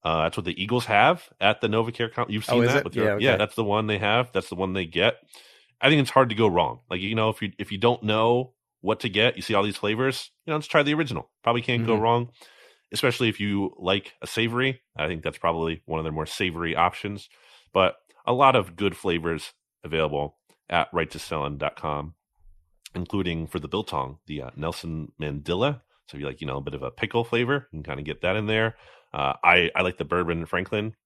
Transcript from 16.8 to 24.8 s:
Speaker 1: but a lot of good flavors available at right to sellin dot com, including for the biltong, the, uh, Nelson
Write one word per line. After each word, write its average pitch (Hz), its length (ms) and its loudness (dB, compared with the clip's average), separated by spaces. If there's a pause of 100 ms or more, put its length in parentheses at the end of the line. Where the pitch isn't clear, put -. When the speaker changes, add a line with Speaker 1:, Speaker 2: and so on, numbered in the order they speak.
Speaker 1:
but 95 220 4 (300)
a 120 80 2
lot 135 220 8
of 90 200 0
good 95 220 0
flavors 82 560 -2 (300)
available 73 540 -2 (320)
at 85 240 2
right 82 180 -2
to 78 60 -12
sellin 73 400 -6
dot 73 180 -4
com, 76 380 -6 (800)
including 87 520 -2
for 87 120 -4
the 73 80 -8
biltong, 71 600 -4
the, 71 160 -8
uh, 62 120 -12
Nelson 80 560 -6 (100)